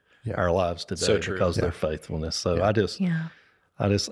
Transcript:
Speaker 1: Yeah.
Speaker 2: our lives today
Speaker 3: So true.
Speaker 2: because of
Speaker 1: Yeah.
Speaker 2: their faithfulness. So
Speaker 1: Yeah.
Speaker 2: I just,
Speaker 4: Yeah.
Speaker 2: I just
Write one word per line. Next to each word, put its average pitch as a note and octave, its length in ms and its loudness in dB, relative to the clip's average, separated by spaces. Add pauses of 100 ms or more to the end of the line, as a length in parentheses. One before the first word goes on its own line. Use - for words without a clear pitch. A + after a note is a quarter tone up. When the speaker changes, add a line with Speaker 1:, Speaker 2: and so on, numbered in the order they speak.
(240)
Speaker 1:
Yeah. A2 120 -6
Speaker 2:
our F2+ 160 2
lives F2 340 0
today F2 200 -4
Speaker 3:
So - 140 4
true. F#2 160 -4
Speaker 2:
because F2+ 220 2
of F#2 60 2
Speaker 1:
Yeah. D2+ 60 0
Speaker 2:
their - 40 -2
faithfulness. D#2 600 -4
So F2+ 220 0
Speaker 1:
Yeah. F2+ 100 4
Speaker 2:
I A2 40 4
just, G2+ 300 0
Speaker 4:
Yeah. E3 260 0 (520)
Speaker 2:
I A2 100 2
just G2+ 220 2